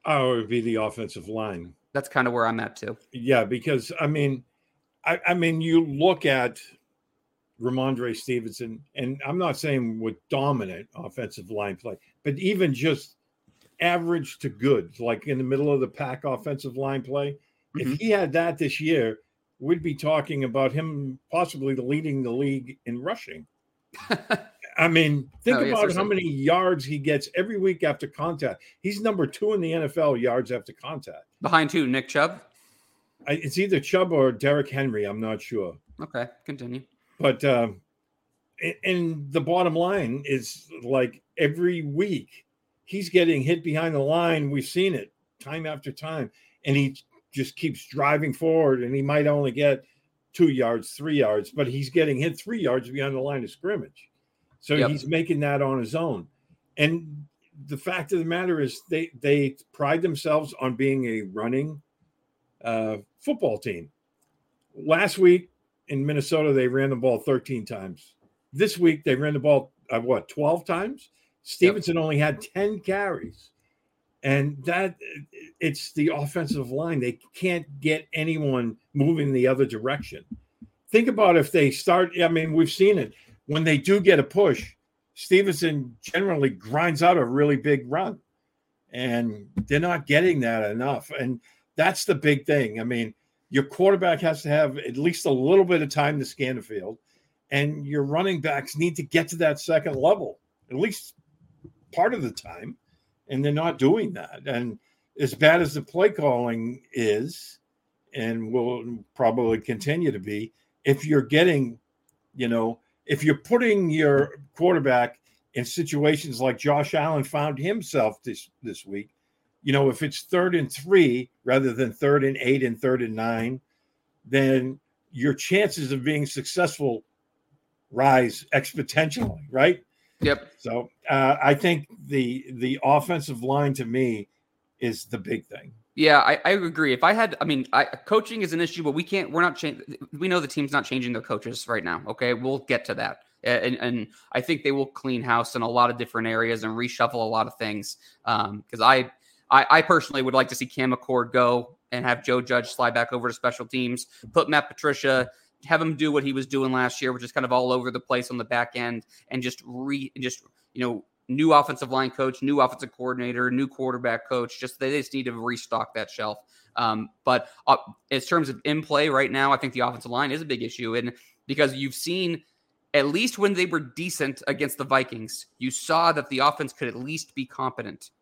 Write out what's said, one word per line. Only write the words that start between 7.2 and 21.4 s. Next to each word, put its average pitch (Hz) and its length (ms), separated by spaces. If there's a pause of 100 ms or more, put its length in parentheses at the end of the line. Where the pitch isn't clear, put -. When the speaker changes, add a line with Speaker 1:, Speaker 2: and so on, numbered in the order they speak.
Speaker 1:
Ramondre 123 560
Stevenson, 113 680 (140)
and 135 280
I'm 156 140
not 156 180
saying 123 440
with 113 160 (120)
dominant 113 680
offensive 107 540
line 101 260
play, 104 200 (280)
but 143 160
even 185 340
just 139 400 (680)
average 170 600
to 139 80
good, 107 500
like 117 300
in 131 100
the 131 60
middle 139 280
of 139 60
the 127 80
pack 135 380
offensive 135 520
line 135 260
play. 143 360 (380)
Speaker 2:
Mm-hmm. 131 160
Speaker 1:
If 151 60
he 220 120
had 185 220
that 165 240
this 151 240
year, 139 380 (400)
we'd 156 240
be 156 120
talking 151 500
about 131 280
him 143 460 (120)
possibly 135 440